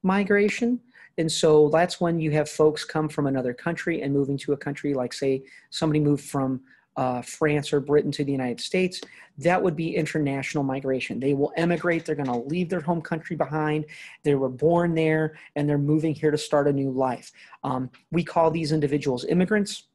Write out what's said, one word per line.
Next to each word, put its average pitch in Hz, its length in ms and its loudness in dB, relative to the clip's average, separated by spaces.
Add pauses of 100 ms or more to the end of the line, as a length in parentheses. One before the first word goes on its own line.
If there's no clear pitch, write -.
migration. 202 760 2 (380)
And 160 120 0
so 151 380 6
that's 170 320 2
when 170 180 0
you 156 140 0
have 151 160 0
folks 151 360 2
come 156 240 -2
from 147 180 -2
another 127 260 0
country 165 500 -4
and 139 100 -2
moving 139 260 0
to - 140 -4
a 143 40 0
country, 143 380 -6
like, 123 180 -2
say, 135 300 -2 (280)
somebody 151 300 0
moved 147 240 2
from, 131 360 -2 (360)
uh, 127 260 -2
France 147 500 -2
or 143 80 2
Britain 143 320 2
to 143 120 -2
the 139 80 -2
United 127 280 -4
States. 185 400 -2 (380)
That 170 240 2
would 175 140 0
be 165 180 -4
international 143 680 -2
migration. 131 560 -4
They 139 140 2
will 143 220 0
emigrate. 170 480 0
They're 156 100 -4
gonna 127 260 -4
leave 160 280 -4
their 180 120 -4
home 165 200 -2
country 165 360 -6
behind. 151 500 -2 (380)
They 147 100 4
were 135 140 0
born 165 460 2
there, 156 420 2 (180)
and 147 140 0
they're 147 100 2
moving 151 360 2
here 151 160 0
to 147 80 0
start 147 300 2
a 143 40 2
new 139 180 0
life. 127 400 -2 (320)
Um, 131 280 -4 (200)
we 165 140 0
call 165 260 2
these 156 220 -2
individuals 143 520 0
immigrants 196 600 0 (100)